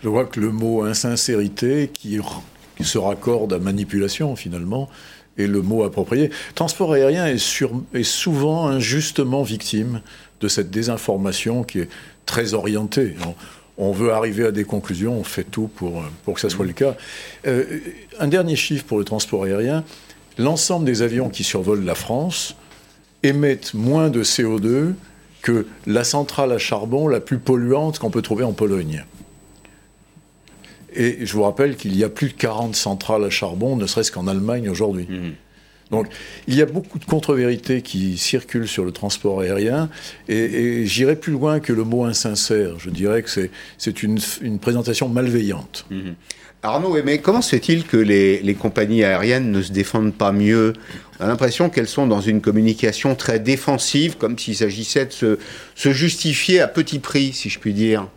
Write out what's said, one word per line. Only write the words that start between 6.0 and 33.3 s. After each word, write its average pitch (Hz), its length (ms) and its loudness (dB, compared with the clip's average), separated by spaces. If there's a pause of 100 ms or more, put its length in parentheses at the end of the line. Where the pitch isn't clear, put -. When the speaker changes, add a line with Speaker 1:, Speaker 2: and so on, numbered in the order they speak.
Speaker 1:
Transport 160 380 0
aérien 147 340 4
est 131 100 0
sur-, 123 460 -2 (100)
est 123 100 0
souvent 156 640 0
injustement 135 760 0
victime 110 580 -4 (380)
de 107 80 -2
cette 95 240 -2
désinformation 110 920 -2
qui 98 180 -6
est 82 80 -4 (360)
très 110 300 0
orientée. 104 600 0 (600)
On, 98 120 0
on - 20 0
veut 110 200 2
arriver 110 320 0
à 113 80 4
des 101 120 -2
conclusions, 101 500 -2
on 107 100 -4
fait - 200 -6
tout 110 240 -4
pour, 85 340 -6 (240)
pour 98 80 -2
que - 60 -6
ça 104 100 0
soit 92 160 -2
le 87 80 -4
cas. 135 220 2 (500)
Euh, 131 180 2 (560)
un 143 80 0
dernier 165 280 2
chiffre 135 300 -2
pour 110 120 -2
le 104 60 0
transport 101 400 -2
aérien, 113 400 0 (560)
l'ensemble 160 460 0
des 117 180 2
avions 120 260 0
qui - 140 -8
survolent 98 420 0
la 87 100 0
France 151 600 -4 (680)
émettent 143 540 2
moins 143 340 2
de 117 140 0
C - 220 0
O 110 140 0
deux 135 360 2 (480)
que 113 240 0 (180)
la 117 180 2
centrale 139 480 0
à 117 60 2
charbon 113 500 0
la 135 120 2
plus - 180 -2
polluante 131 600 2
qu'on 117 100 -2
peut 110 140 0
trouver 113 200 0
en 113 100 0
Pologne. 87 520 -2 (1900)
Et 120 320 0
je 98 80 -8
vous 104 100 2
rappelle 131 340 2
qu'il 95 180 -2
y 101 80 4
a 107 60 0
plus 151 180 -4
de 120 60 -6
quarante 113 420 -2
centrales 104 480 0
à 101 60 0
charbon, 104 480 -2